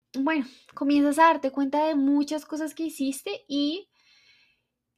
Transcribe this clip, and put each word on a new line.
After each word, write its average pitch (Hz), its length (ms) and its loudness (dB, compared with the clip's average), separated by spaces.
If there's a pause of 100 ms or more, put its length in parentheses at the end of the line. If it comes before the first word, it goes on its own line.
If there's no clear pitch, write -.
(140)
Bueno, 277 320 -2 (280)
comienzas 285 440 2
a 330 60 8
darte 320 260 4
cuenta 277 360 0
de 320 80 0
muchas 285 520 0
cosas 302 280 -8
que 330 100 -6
hiciste 285 640 -6
y 294 400 -4 (1080)